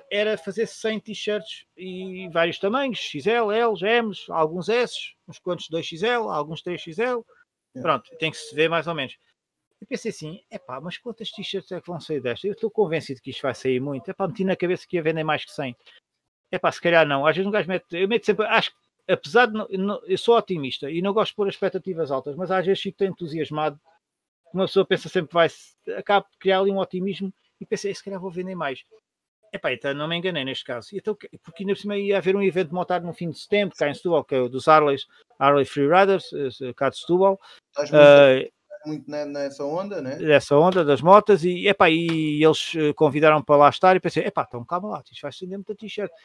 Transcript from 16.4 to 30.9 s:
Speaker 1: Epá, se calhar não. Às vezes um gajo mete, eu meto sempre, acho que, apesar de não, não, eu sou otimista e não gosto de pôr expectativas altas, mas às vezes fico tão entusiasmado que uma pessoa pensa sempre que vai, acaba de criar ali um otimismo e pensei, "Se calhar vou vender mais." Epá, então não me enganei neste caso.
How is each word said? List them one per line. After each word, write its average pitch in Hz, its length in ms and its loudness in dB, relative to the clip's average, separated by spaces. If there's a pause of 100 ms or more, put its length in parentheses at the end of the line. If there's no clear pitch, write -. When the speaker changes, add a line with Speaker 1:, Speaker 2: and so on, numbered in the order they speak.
Speaker 1:
Epá, - 200 -2
se - 100 -14
calhar 170 260 4
não. 143 200 -2
Às 156 80 2
vezes 190 120 -2
um 202 40 -2
gajo 185 160 -2
mete, 180 240 -4
eu 175 160 -2
meto 226 180 -2
sempre, 208 220 0
acho 226 240 0
que, - 420 -8
apesar 180 320 2
de 214 80 -8
não, 214 160 -6
não, 196 360 -4
eu 185 120 -2
sou 233 180 2
otimista 143 540 -4
e 165 120 -6
não 196 120 -2
gosto 208 180 0
de - 40 -20
pôr 202 120 -2
expectativas 180 600 -6
altas, 135 260 -4
mas 170 140 -8
às 185 160 0
vezes 190 160 0
fico - 160 -10
tão 196 100 -2
entusiasmado 156 720 -6 (720)
que - 80 -8
uma 190 80 0
pessoa 185 200 2
pensa 170 240 -4
sempre 175 180 -2
que - 80 -20
vai, 165 120 6 (500)
acaba - 340 0
de - 80 -20
criar 190 220 2
ali 196 100 2
um 196 80 -2
otimismo 185 520 -6 (280)
e 185 60 -14
pensei, 202 280 -6
"Se - 100 -14
calhar 196 160 -12
vou 185 120 -12
vender 185 240 -10
mais." 147 280 -8 (680)
Epá, 151 200 -6
então 139 200 -6
não 147 140 -6
me 170 80 -4
enganei 170 300 -4
neste 131 180 -8
caso. 120 300 -10